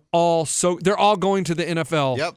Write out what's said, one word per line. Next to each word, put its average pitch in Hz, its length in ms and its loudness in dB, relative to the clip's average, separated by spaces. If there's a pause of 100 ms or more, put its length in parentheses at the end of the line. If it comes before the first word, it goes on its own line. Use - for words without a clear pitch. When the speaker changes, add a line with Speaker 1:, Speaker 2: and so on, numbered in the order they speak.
(120)
Speaker 1:
all 170 340 2
so, 180 340 -2
they're 185 160 0
all 202 200 4
going 196 280 0
to 165 120 -4
the 165 120 -4
N 165 100 -2
F 160 140 -4
L 135 240 0
Speaker 2:
Yep. 156 200 -4